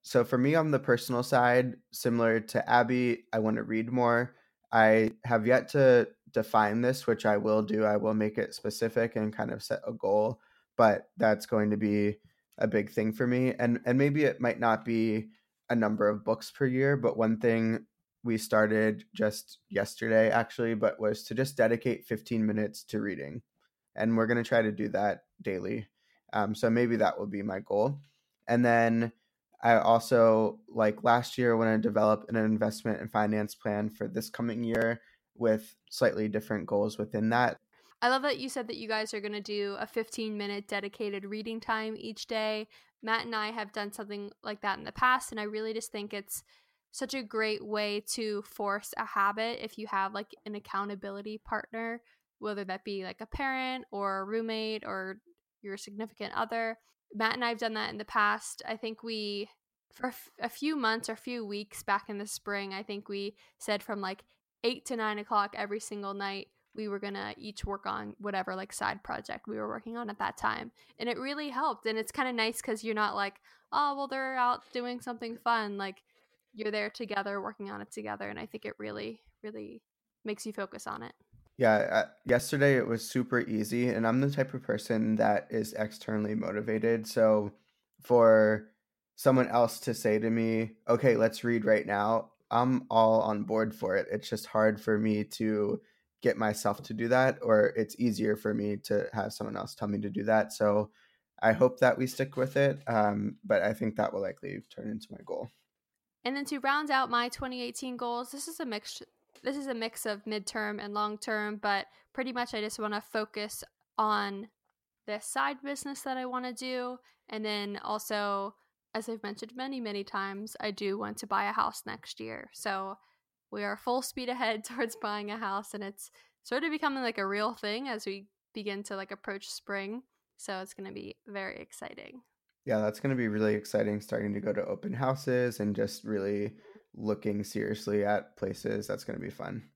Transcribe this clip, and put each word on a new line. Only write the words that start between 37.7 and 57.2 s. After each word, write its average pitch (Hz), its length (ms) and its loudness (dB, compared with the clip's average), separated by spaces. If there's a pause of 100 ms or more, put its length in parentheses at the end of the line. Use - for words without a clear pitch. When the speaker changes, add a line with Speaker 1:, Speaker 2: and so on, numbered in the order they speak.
Speaker 2:
I 240 80 4
love 262 100 2
that 277 180 -2
you 254 120 -8
said 247 180 -8
that 233 80 -10
you 226 100 -10
guys 214 280 -4
are 214 60 -6
gonna 208 200 -6
do 202 400 -6
a 214 60 -4
fifteen 220 500 -6
minute 202 320 -6
dedicated 202 560 -6
reading 214 340 -8
time 220 380 -4
each 220 300 -12
day. 214 420 -4 (340)
Matt 226 220 -2
and 233 100 -8
I 214 160 -4
have 214 220 -8
done 208 200 -6
something 208 380 -10 (120)
like 208 180 -8
that 202 180 -2
in - 60 -12
the - 80 -10
past, 254 380 2
and 220 100 -8
I 208 40 -4
really 214 280 -6
just 220 180 -8
think 208 220 -10
it's 202 300 -10 (500)
such 208 220 -8
a 262 80 -4
great 220 420 -4
way 208 440 -2
to 214 340 -4
force 202 560 -6
a 220 80 -4
habit 208 580 -2
if - 140 -12
you 214 80 -10
have, 196 260 -2
like, 208 220 -8 (100)
an 208 100 -10
accountability 202 840 -8
partner 226 640 -6 (360)
whether 208 260 -6
that 190 200 -8
be, 196 200 -6
like, 185 160 -12
a 220 60 -12
parent 262 640 -4
or 196 300 -2
a 190 40 -4
roommate 220 600 -4
or 190 360 -8 (420)
your 202 140 -10
significant 214 580 -10
other. 226 440 -2 (360)
Matt 220 200 0